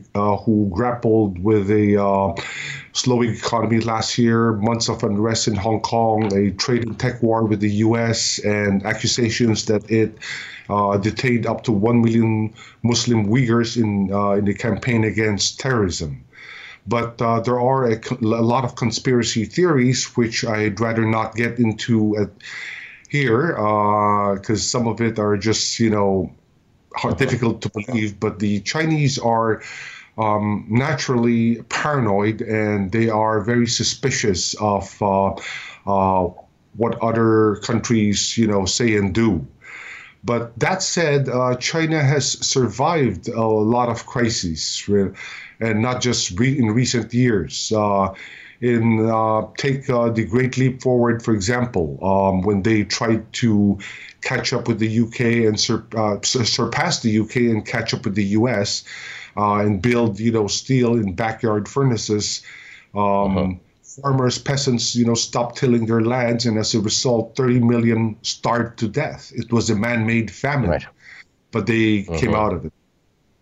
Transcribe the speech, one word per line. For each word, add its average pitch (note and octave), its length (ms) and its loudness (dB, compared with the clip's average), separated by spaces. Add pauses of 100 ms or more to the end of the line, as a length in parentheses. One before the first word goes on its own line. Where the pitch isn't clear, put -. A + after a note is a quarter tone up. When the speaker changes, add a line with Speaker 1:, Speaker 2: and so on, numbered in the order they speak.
(140)
Speaker 1:
uh, G#2 220 0
who G#2 340 2
grappled A2 720 0
with G2+ 280 2
a, G#2 320 4
uh, G2 320 2 (580)
slowing A#2+ 380 0
economy A2+ 500 0
last A2 380 -2
year, A#2 340 4
months A2+ 380 -2
of G#2+ 120 -4
unrest A2 460 0
in A2 60 0
Hong G#2 260 0
Kong, A2 560 0
a G2+ 160 4
trade A#2 340 -2
and - 120 -8
tech A#2+ 240 -4
war A2+ 220 2
with G#2 160 0
the G#2 100 2
U A2 260 2
S, A#2 440 -2
and G#2 440 0
accusations A2 840 0
that G#2 240 0
it, A2 280 2 (500)
uh, G2+ 300 2
detained G#2+ 480 0
up A2+ 180 -4
to B2 80 0
one A#2 300 2
million A2+ 500 2 (300)
Muslim A#2 460 2
Uyghurs A#2 540 2
in, G2+ 300 0
uh, G2+ 200 0
in G2+ 120 2
the G2 100 0
campaign A2+ 500 0
against G#2 560 -2
terrorism. F2+ 600 -2 (640)
But, A#2 360 -2
uh, A#2 180 2
there B2 180 0
are C3 280 2
a A2 100 2
co-, - 240 -6
a A2+ 240 0
lot A#2+ 200 2
of B2 120 -6
conspiracy A#2 680 0
theories, C3 580 2 (100)
which A#2 300 -2
I'd G#2+ 340 0
rather A2+ 280 0
not A2 300 -2
get A#2 220 -4
into G#2+ 600 2
at, G2+ 100 0 (800)
here, C#3+ 480 0
uh, G#2 800 2
'cause G2 320 -2
some A#2 200 0
of G#2+ 120 -2
it A2+ 180 0
are G#2 180 2
just, G2+ 420 -2
you A2+ 120 4
know, G2 380 2 (680)
hard, A#2+ 180 -2
Speaker 2:
Uh-huh. C3+ 100 0
Speaker 1:
difficult A#2+ 380 0
to G#2 80 -4
believe. G#2 480 -4
But G#2 220 -2
the G#2 200 0
Chinese D3+ 580 0
are, A2+ 440 0 (560)
um, G#2 500 0
naturally A#2+ 1000 0
paranoid, A2 760 0
and G#2+ 480 0
they A2+ 180 2
are A2 320 2
very A#2 280 2
suspicious A#2 840 -2
of, G2+ 460 -2
uh, G2 340 2 (520)
uh, F#2+ 420 2 (480)
what A2+ 240 -2
other A2 600 4
countries, A2 760 0
you A#2 120 2
know, G2+ 160 2
say A2 320 0
and G2 180 0
do. G2 320 2 (800)
But A#2 340 -4
that F#3 240 -2
said, C#3+ 460 0
uh, B2+ 280 0
China D#3+ 460 -2
has C3+ 300 2 (120)
survived B2+ 840 0
a A2+ 180 -2
lot A2 420 2
of A#2 180 -6
crises, A2 840 -4
re-, G2+ 240 2 (480)
and G#2+ 200 0
not B2 200 -2
just A#2 400 -2
re-, C3 180 2
in A2 140 2
recent A#2+ 420 0
years. A2 600 0
Uh, G2+ 380 2 (500)
in, A#2 460 2
uh, A2 340 0 (160)
take, C3+ 320 -2
uh, A#2+ 180 2
the A2 160 0
Great B2 320 0
Leap B2+ 240 0
Forward, A#2+ 420 2
for A2+ 120 0
example, G2 680 -2
um, G2 380 2
when G2 220 2
they A2 220 2
tried A2+ 500 -2
to G#2 440 2 (440)
catch B2+ 320 -4
up A#2+ 120 -4
with A2 120 0
the A2 100 0
U A2+ 200 2
K A#2 360 0
and G#2+ 160 2
sur-, A2+ 240 -2 (100)
uh, G#2+ 280 0
sur-, B2 240 0
surpass C#3+ 540 -2
the A#2 100 0
U A2 160 2
K A#2+ 240 0
and G#2+ 160 -2
catch - 260 -4
up G#2+ 140 -4
with G2+ 80 -4
the G#2 100 0
U G#2+ 240 2
S, G#2+ 340 -2 (540)
uh, G#2 200 2
and G#2 260 0
build, A#2 360 2
you A2+ 140 0
know, A2 140 2
steel A#2+ 480 0
in G2+ 180 0
backyard A2 560 -2
furnaces. A2 720 0 (520)
Um, G2+ 80 -2
Speaker 2:
Uh-huh. G2 500 0 (500)
Speaker 1:
Farmers, C3 360 2
peasants, C#3 560 -2
you A#2+ 120 4
know, A#2 80 4
stopped - 420 -2
tilling A#2+ 300 2
their A2+ 160 2
lands, A#2+ 440 0
and A2 120 2
as G#2+ 160 -2
a A2+ 60 2
result, A2+ 540 0
thirty B2+ 260 2
million A2+ 640 2
starved A#2 560 -4
to A2+ 100 -2
death. - 460 -8
It A#2 180 -8
was A2+ 180 2
a A2 40 2
man-made A2+ 560 0
famine, C#3 400 -2
Speaker 2:
Right. D2 160 -2 (640)
Speaker 1:
but G#2+ 160 -2
they A2 360 2
came E2+ 320 -2
Speaker 2:
Uh-huh. G#2+ 100 0
Speaker 1:
out G#2 100 0
of D2+ 120 -8
it. D#2 60 -12 (680)